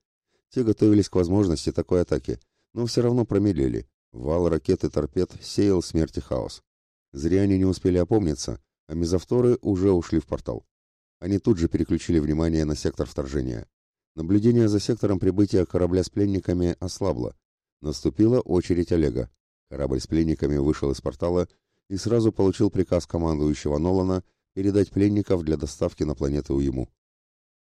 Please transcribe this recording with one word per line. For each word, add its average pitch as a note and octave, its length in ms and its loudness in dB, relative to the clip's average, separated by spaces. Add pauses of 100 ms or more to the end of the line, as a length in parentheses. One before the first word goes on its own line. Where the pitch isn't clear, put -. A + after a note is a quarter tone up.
(500)
Те C3 140 -2
готовились G#2 460 4
к - 60 -4
возможности F2+ 560 2
такой F2 300 0
атаки — C2 380 -2 (380)
но A#2+ 80 -4
всё A#2+ 160 -2
равно A#2+ 240 2
промедлили. D2+ 640 0 (240)
Вал D#2 380 0
ракет E2+ 340 0
и D2+ 60 0
торпед D#2 420 -2 (100)
сеял G2 400 0
смерть - 360 -4
и - 40 -8
хаос. - 400 -8 (500)
Зриане F#2 460 2
не F#2+ 80 2
успели F#2 320 2
опомниться, E2+ 640 -2 (260)
а D2+ 60 -12
мезовторы F#2 680 0
уже G2 300 2
ушли E2+ 280 2
в - 80 -10
портал. - 360 -8 (560)
Они F#2+ 200 -2
тут A2 180 2
же E2 100 0
переключили E2 520 0
внимание D#2 460 0
на D2+ 100 -2
сектор D2+ 320 -4
вторжения. C2 600 -6 (480)
Наблюдение G#2 520 2
за G#2 120 2
сектором G2+ 400 -2
прибытия F#2+ 460 2
корабля F2+ 380 0
с - 60 -6
пленниками F2+ 680 0
ослабло. D#2 560 -4 (460)
Наступила G2+ 600 0
очередь F2 500 0
Олега. C#2 400 0 (380)
Корабль C2+ 300 -4
с - 60 -12
пленниками D#2 520 0
вышел C#2+ 340 0
из C2 100 -6
портала F2 480 -2 (400)
и G2 80 -6
сразу A2 340 2
получил G2 380 2
приказ F2+ 380 -2
командующего D2+ 720 -2
Нолана F#2 440 0 (300)
передать G2 380 0
пленников G2+ 520 0
для D2+ 140 0
доставки D2+ 460 -4
на D2+ 100 -2
планету C#2 460 -2
ему. B1+ 300 -4 (840)